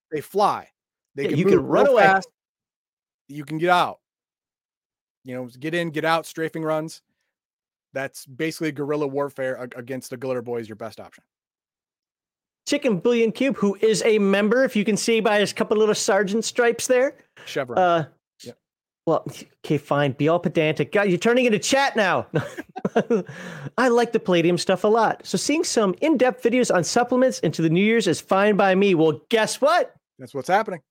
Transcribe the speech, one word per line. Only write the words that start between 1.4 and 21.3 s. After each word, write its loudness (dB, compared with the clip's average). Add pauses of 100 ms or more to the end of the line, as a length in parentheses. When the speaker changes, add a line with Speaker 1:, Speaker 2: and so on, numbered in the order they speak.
Speaker 1:
move 4
Speaker 2:
can 2
run 2
Speaker 1:
real 4
Speaker 2:
away. 6
Speaker 1:
fast. 4 (1000)
You -12
can -6
get 0
out. 2 (1200)
You -14
know, -8 (140)
get -8
in, -2
get -4
out, 0
strafing -8
runs. -4 (920)
That's -10
basically -6
guerrilla -4
warfare -6
ag-, -14
against -10
the -12
Glitter -6
Boy -6
is -10
your -14
best -14
option. -20 (1400)
Speaker 2:
Chicken 0
Billion 2
Cube, -2
who -2
is 2
a 2
member, 2
if -2
you 0
can 0
see 0
by 2
his 0
couple 0
little 4
sergeant 0
stripes 0
there. 2 (300)
Speaker 1:
Chevron. -6
Speaker 2:
Uh, 2 (380)
Speaker 1:
Yep. -18 (480)
Speaker 2:
well, 0 (380)
okay, 0
fine. 0
Be -2
all 2
pedantic. -2
God, 2
you're 0
turning 2